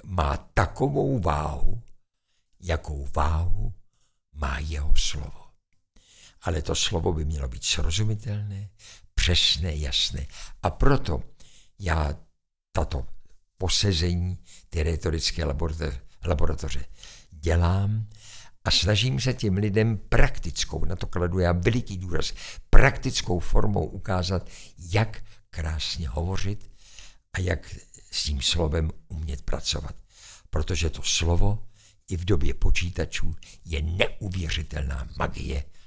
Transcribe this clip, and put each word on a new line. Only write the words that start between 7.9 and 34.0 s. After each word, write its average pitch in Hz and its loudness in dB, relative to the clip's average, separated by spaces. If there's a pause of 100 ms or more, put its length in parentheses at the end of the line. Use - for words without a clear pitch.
přesné, 85 2
jasné. 71 -4 (360)
A - 0
proto 123 4 (560)
já 80 -2 (580)
tato - -2 (520)
posezení, 90 0 (320)
ty 82 -2
rétorické 80 -2
laboratoře, 78 -4 (240)
laboratoře 76 0 (460)
dělám 87 0 (580)
a - -2
snažím 123 2
se 127 0
těm 98 0
lidem 107 0 (100)
praktickou, - 4
na 92 2
to - -4
kladu 87 0
já 87 4
veliký 101 0
důraz, 90 0 (380)
praktickou - 8
formou 101 4
ukázat, 92 -4 (300)
jak 101 -2 (280)
krásně 78 -6
hovořit 95 -2 (640)
a - -6
jak 87 -4 (400)
s - -4
tím 73 -4
slovem 78 0 (180)
umět 76 -8
pracovat. - -4 (560)
Protože 87 0
to - -6
slovo 87 2 (520)
i 92 -4
v 85 -6
době 87 4
počítačů - 2 (300)
je 78 -4
neuvěřitelná 80 -4 (100)